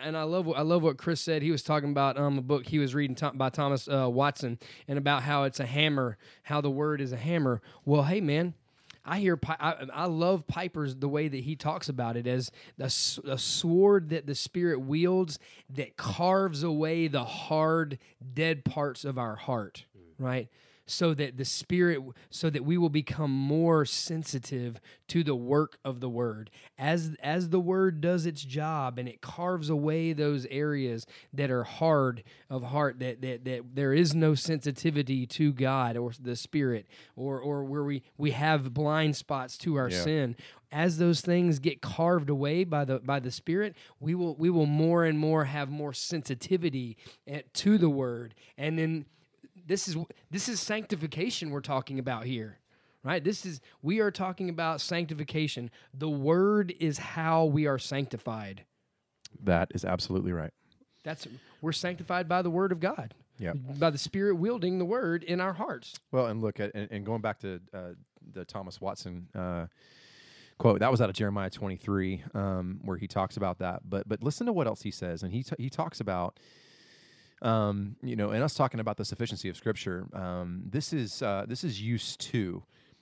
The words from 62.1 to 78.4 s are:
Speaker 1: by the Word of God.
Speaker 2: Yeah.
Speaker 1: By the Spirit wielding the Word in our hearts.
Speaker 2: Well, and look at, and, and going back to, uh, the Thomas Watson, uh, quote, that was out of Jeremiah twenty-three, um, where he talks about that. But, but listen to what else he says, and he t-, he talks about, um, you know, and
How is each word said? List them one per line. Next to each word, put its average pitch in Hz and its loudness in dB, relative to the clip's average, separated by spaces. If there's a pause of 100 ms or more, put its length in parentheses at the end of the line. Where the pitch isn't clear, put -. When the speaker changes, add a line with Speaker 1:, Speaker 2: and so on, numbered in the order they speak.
Speaker 1:
by 180 4
the 175 2
Word 180 2
of 170 -2
God. 180 -4 (240)
Speaker 2:
Yeah. 85 -4
Speaker 1:
By 143 0
the 147 -6
Spirit 196 0
wielding 185 0
the 180 0
Word 175 -2
in 175 -2
our 190 0
hearts. 175 -8 (160)
Speaker 2:
Well, 127 2
and 110 -2
look 107 -2
at, 104 -4
and, 104 -6
and 98 -8
going 110 -2
back 104 -2
to, 92 -8 (120)
uh, 95 -12 (520)
the 92 -10
Thomas 95 -12
Watson, 90 -10
uh, 87 -4 (920)
quote, 101 6
that 120 4
was 120 4
out 104 4
of 92 -6
Jeremiah 101 -2
twenty-three, 95 -4 (100)
um, 95 -4
where 95 -4
he 95 -8
talks 95 -2
about 95 -2
that. 90 -6
But, 98 -4
but 104 -4
listen 151 -2
to 240 0
what 160 0
else 110 -4
he 104 -6
says, 87 -6
and 90 -4
he 123 -4
t-, - -8
he 127 -6
talks 165 -6
about, 92 -4 (1040)
um, 104 0
you 123 -6
know, 104 0
and 113 0